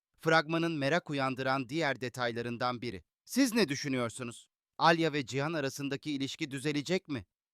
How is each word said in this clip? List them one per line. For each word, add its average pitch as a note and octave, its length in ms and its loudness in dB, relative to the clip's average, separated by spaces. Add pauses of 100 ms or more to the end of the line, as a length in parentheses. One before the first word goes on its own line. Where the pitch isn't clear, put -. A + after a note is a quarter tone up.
(200)
fragmanın E3 520 4
merak D3+ 380 0
uyandıran C3 580 0
diğer C#3 320 -2
detaylarından A#2+ 840 -2
biri. G#2 200 -8 (220)
Siz B3 300 2
ne G3+ 140 4
düşünüyorsunuz? B2+ 800 -4 (300)
Alya D#3+ 340 6
ve C#3+ 140 -2
Cihan C#3 260 -2
arasındaki C#3 600 -4
ilişki C3+ 380 -4
düzelecek D3 580 -2
mi? B2+ 160 -6 (300)